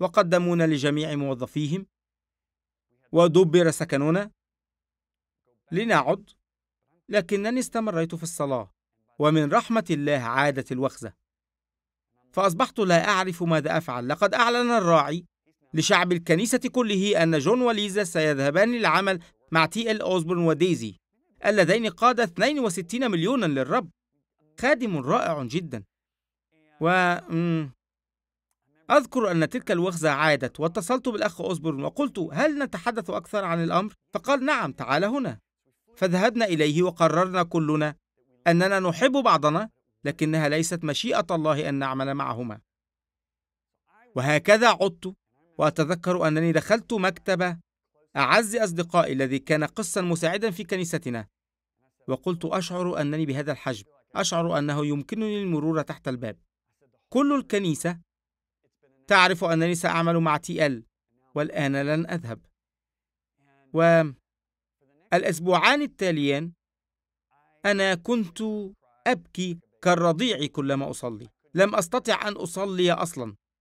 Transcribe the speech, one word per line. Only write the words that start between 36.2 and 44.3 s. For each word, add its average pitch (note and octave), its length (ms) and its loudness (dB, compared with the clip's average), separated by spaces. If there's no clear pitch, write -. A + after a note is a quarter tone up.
إليه D#3 380 2
وقررنا F3 600 2
كلنا D3+ 540 -2
أننا F#3 340 4
نحب F#3 320 0
بعضنا، F#3+ 580 2
لكنها D#3 440 0
ليست E3 360 -2
مشيئة E3+ 460 -2
الله D#3 380 0
أن C#3 60 -2
نعمل C3+ 400 -4
معهما. A#2+ 460 -8
وهكذا G#3 540 4